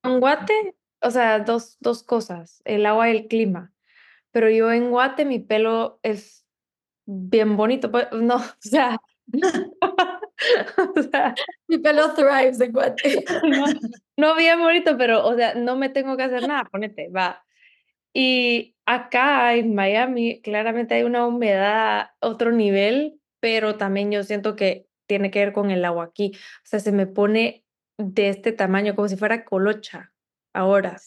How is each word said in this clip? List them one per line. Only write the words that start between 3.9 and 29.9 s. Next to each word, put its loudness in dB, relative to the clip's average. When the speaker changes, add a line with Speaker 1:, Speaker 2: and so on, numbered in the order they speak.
Speaker 1:
Pero 2
yo 2
en 0
Guate 0
mi -2
pelo -2
es -8
bien 0
bonito, 0
pues, 0
no, 2
<laughs> 0
o -4
sea, 0
<laughs> -2
o 2
sea, 0
Speaker 2:
Mi 0
pelo 2
thrives 2
en 0
Guate. 0
Speaker 1:
<laughs> -2
no, 2
no 4
bien 4
bonito, 2
pero, 2
o 2
sea, 0
no -2
me -2
tengo -4
que -2
hacer -4
nada, -2
ponete, -10
va. -4
Y 0
acá 2
en 0
Miami 0
claramente -4
hay 2
una 0
humedad 0
a -10
otro -2
nivel, 2
pero 0
también -2
yo -2
siento -4
que -2
tiene 0
que -2
ver 2
con -2
el 0
agua -2
aquí. -6
O -20
sea, -4
se -2
me 2
pone 0
de 0
este -4
tamaño, 0
como 0
si -4
fuera -2
colocha, -4